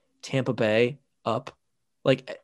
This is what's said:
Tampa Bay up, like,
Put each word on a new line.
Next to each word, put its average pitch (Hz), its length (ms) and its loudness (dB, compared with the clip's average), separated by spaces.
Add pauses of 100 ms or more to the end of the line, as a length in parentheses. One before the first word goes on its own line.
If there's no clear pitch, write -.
(220)
Tampa 131 320 -2
Bay 117 440 2 (260)
up, 123 280 -4 (520)
like, - 400 0